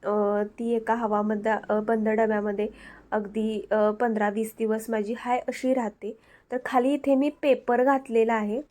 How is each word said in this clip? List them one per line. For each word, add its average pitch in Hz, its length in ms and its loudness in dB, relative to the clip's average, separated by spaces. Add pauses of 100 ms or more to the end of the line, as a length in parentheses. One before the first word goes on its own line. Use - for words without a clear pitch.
अ, 208 400 0
ती 233 320 -6
एका 226 200 0
हवाबंद, 214 520 0
अ, 214 320 0
बंद 220 300 0
डब्यामध्ये 214 580 0 (440)
अगदी, 214 600 -4
अ, 214 200 4
पंधरा 214 380 0
वीस 220 280 -4
दिवस 220 320 -2
माझी 220 280 -2
हाय 247 300 -2
अशी 254 260 -2
राहते. 220 440 -4 (340)
तर 247 140 -4
खाली 262 280 2
इथे 277 220 2
मी 277 140 2 (120)
पेपर 247 420 2
घातलेला 240 500 2
आहे, 214 380 -2